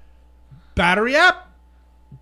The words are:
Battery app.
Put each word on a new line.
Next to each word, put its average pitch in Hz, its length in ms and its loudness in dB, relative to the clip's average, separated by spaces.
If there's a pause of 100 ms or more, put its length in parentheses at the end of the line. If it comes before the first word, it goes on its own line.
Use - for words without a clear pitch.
(760)
Battery 202 400 0
app. 339 340 0 (720)